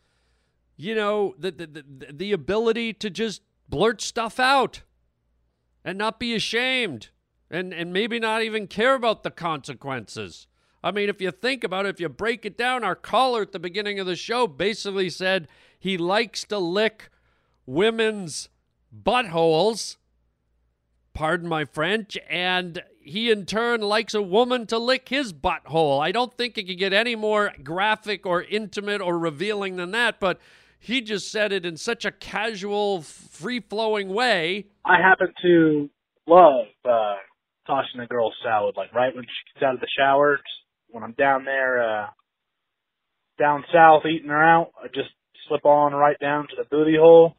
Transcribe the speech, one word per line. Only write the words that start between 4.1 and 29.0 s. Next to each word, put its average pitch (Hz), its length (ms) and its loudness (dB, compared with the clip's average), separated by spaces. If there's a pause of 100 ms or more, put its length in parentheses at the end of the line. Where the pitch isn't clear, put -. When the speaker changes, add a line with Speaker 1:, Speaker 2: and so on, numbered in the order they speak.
Speaker 1:
out 262 420 2 (1000)
and 185 140 -10
not 214 200 -4
be 233 160 -4
ashamed 226 760 -4 (420)
and, 185 240 -8
and 170 180 -8
maybe 220 260 -2
not 226 240 -2
even 214 240 -6
care 247 280 0
about 233 280 -2
the 165 80 -8
consequences. 127 1160 -10 (360)
I 175 100 -4
mean, 202 160 -2
if 202 120 -6
you 185 100 -4
think 247 340 -6
about 190 200 -4
it, 196 60 -4
if 165 100 -10
you 165 80 -4
break 214 380 -6
it 185 100 -14
down, 247 280 -2
our 180 100 -2
caller 240 480 0
at 185 100 -10
the 190 60 -10
beginning 196 400 -6
of 190 80 -6
the 180 100 -4
show 233 300 -2
basically 190 640 -4
said 185 380 -2 (300)
he 190 200 -4
likes 196 460 -2
to 208 140 -6
lick 196 520 -2 (560)
women's 208 840 -4 (480)
buttholes, 170 1000 0 (1160)
pardon 165 360 -4
my 156 160 -4
French, 190 520 -4 (140)
and 180 520 -4 (180)
he 220 300 -2
in 208 160 0
turn 233 340 -2
likes 208 340 -2
a 208 80 0
woman 233 440 0
to 226 120 -2
lick 247 300 -2
his 254 240 -4
butthole. 151 680 0
I 165 120 -2
don't 240 240 -2
think 240 200 -6
it 208 120 -8
could 185 100 -10
get 190 140 -2
any 226 240 0
more 214 360 0 (100)
graphic 202 640 -4
or 180 160 0
intimate 208 580 -6